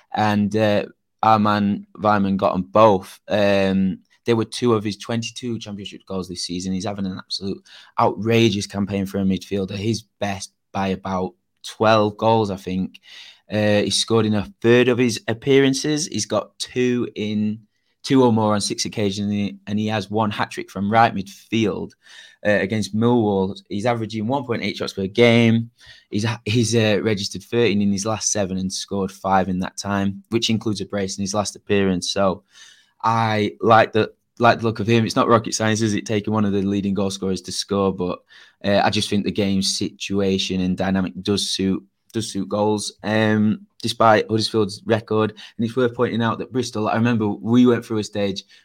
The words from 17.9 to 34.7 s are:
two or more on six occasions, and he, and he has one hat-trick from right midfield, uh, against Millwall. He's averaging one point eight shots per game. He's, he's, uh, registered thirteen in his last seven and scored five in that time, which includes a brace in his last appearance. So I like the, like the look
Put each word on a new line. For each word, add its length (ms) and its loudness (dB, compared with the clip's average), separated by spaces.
two 220 4
or 100 6
more 220 2
on 60 0
six 240 -4
occasions, 440 -2
and 20 -2
he, 360 -4
and 100 -2
he 100 -2
has 220 -4
one 220 0
hat-trick 400 -8
from 200 -4
right 220 4
midfield, 800 -4
uh, 60 0
against 460 0
Millwall. 760 2
He's 160 -4
averaging 400 -4
one 200 -2
point 180 -6
eight 140 -6
shots 160 -8
per 120 -4
game. 640 4
He's, 160 -4
he's, 300 0
uh, 280 2
registered 400 -4
thirteen 380 0
in 100 2
his 140 -4
last 260 -4
seven 260 -2
and 140 -4
scored 400 -6
five 380 0
in 100 -2
that 180 -8
time, 520 -4
which 200 0
includes 320 -2
a 40 -6
brace 320 -6
in 40 -8
his 120 -6
last 220 -4
appearance. 560 0
So 320 0
I 580 0
like 320 6
the, 200 0
like 200 4
the 60 -2
look 140 -2